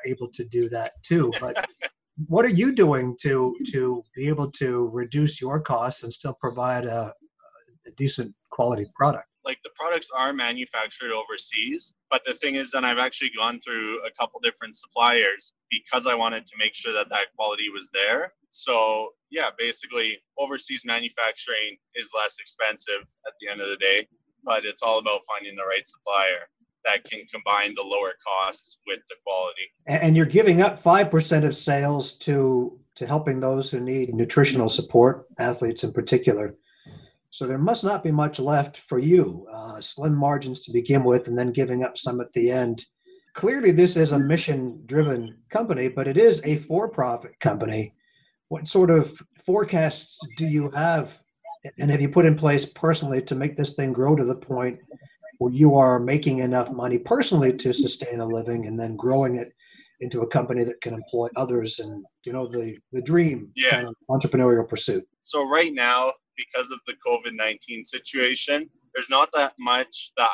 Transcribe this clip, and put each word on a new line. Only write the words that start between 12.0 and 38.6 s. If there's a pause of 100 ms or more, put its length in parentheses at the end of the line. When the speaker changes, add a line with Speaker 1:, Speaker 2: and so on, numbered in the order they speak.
Speaker 2:
but
the
thing
is
that
I've
actually
gone
through
a
couple
different
suppliers (160)
because
I
wanted
to
make
sure
that
that (100)
quality
was
there. (320)
So, (200)
yeah,
basically, (220)
overseas
manufacturing (160)
is
less
expensive (260)
at
the
end
of
the
day, (360)
but
it's
all
about
finding
the
right
supplier (340)
that
can (100)
combine
the
lower (140)
costs
with (100)
the
quality. (200)
Speaker 1:
A-,
and
you're
giving
up
five
percent
of
sales
to, (160)
to
helping
those
who
need
nutritional
support, (100)
athletes
in
particular. (760)
So
there
must
not
be
much
left